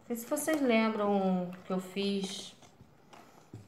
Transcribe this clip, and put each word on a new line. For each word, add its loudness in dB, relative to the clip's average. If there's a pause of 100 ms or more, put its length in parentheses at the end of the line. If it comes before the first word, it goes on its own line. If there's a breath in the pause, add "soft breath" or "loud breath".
sei -4
se -10
vocês 0
lembram 2 (140)
que -4
eu -2
fiz -4 (1120)